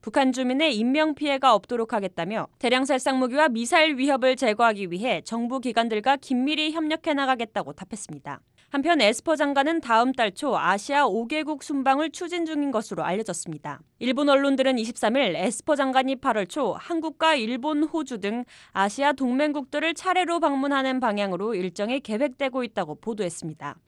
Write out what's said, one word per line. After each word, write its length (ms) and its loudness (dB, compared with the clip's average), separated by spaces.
북한 300 2
주민의 440 0
인명 380 2
피해가 400 4
없도록 400 -2
하겠다며 540 -4
대량 260 2
살상 340 0
무기와 300 2
미사일 480 2
위협을 400 2
제거하기 540 2
위해 340 -2
정부 360 -4
기관들과 560 0
긴밀히 560 -2
협력해 420 -2
나가겠다고 580 -2
답했습니다. 680 -14
한편 340 2
에스퍼 340 2
장관은 460 2
다음 300 2
달 200 0
초 240 -2
아시아 500 2
오 200 0
개국 360 -4
순방을 480 0
추진 360 -4
중인 240 -2
것으로 340 -4
알려졌습니다. 760 -6
일본 320 0
언론들은 480 4
이십삼 380 -2
일 200 2
에스퍼 400 0
장관이 400 2
팔월 300 0
초 260 -2
한국과 600 0
일본, 480 0
호주 380 -4
등 240 -4
아시아 400 2
동맹국들을 800 0
차례로 480 0
방문하는 600 0
방향으로 540 -2
일정이 460 -2
계획되고 640 -2
있다고 300 -6
보도했습니다. 840 -8